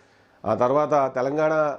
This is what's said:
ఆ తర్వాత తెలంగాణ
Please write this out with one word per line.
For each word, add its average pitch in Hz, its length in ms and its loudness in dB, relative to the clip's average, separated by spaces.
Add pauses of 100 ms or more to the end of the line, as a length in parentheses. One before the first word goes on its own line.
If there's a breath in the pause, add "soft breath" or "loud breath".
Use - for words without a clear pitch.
(460 soft breath)
ఆ 110 100 0
తర్వాత 135 600 2
తెలంగాణ 151 640 0